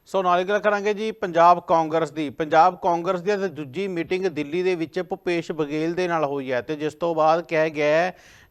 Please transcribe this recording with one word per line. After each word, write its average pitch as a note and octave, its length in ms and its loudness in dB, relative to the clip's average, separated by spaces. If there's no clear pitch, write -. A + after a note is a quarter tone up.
ਸੋ F#3+ 140 -2
ਨਾਲ F3+ 180 4
ਹੀ F#3 40 0
ਗੱਲ G#3 140 0
ਕਰਾਂਗੇ G3+ 360 0
ਜੀ A3 180 -6
ਪੰਜਾਬ F3 560 4
ਕਾਂਗਰਸ D#3+ 420 2
ਦੀ। D3 220 -4
ਪੰਜਾਬ E3 500 4
ਕਾਂਗਰਸ F3 380 -2
ਦੀ F#3 140 -2
ਅੱਜ G3 120 -4
ਦੂਜੀ D3+ 420 -6
ਮੀਟਿੰਗ F#3 400 -4
ਦਿੱਲੀ D3+ 340 -4
ਦੇ F#3 120 2
ਵਿੱਚ D#3+ 280 -6
ਭੁਪੇਸ਼ F3 500 -4
ਬਘੇਲ D#3 420 -2
ਦੇ F3+ 140 -2
ਨਾਲ E3 160 0
ਹੋਈ C#3 280 -4
ਹੈ B2 100 0
ਤੇ D#3 140 -6
ਜਿਸ D3 180 -6
ਤੋਂ E3+ 200 -4
ਬਾਅਦ D#3 300 2
ਕਿਹਾ D#3+ 240 0
ਗਿਆ D3 200 -2
ਹੈ E3+ 280 2